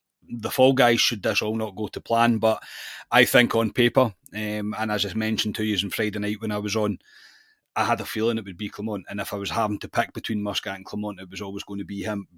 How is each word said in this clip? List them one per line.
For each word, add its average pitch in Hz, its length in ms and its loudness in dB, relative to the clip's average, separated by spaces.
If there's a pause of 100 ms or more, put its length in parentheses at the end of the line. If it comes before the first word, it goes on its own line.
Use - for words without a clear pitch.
(280)
the 110 220 -6
fall 131 220 6
guys 120 280 4
should 104 220 0
this 110 200 0
all 110 140 -2
not 110 180 -4
go 104 140 -4
to - 120 -10
plan. 117 380 4
But 110 240 2 (480)
I 123 140 8
think 120 320 6
on 113 160 2
paper, 120 420 4 (200)
um, 107 440 -4
and 107 140 -2
as 104 140 0
I 92 80 -8
mentioned 110 420 -2
to 110 80 -2
you 107 180 2
on 98 80 -6
Friday 107 280 -2
night 104 220 -4
when 107 120 -4
I 104 60 -2
was 104 180 -2
on, 104 220 0 (760)
I 110 100 0
had 113 180 0
a - 20 -10
feeling 110 320 0
it 107 80 -6
would 92 140 -12
be 101 100 -6
Clement, 104 400 -6
and 101 100 -8
if 101 140 -8
I 104 60 -6
was 98 100 -6
having 107 300 -2
to - 100 -12
pick - 240 -2
between 104 300 -4
Muscat 101 340 -4
and 95 80 -18
Clement, 104 340 -8
it 95 120 -16
was 90 100 -12
always 98 220 -8
going 101 160 -10
to 95 80 -8
be 98 160 -6
him, 101 360 -4